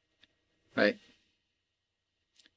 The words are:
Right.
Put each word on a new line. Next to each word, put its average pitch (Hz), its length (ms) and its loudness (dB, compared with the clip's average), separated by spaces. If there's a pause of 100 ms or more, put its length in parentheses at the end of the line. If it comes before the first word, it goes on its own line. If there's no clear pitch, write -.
(760)
Right. 208 220 0 (1600)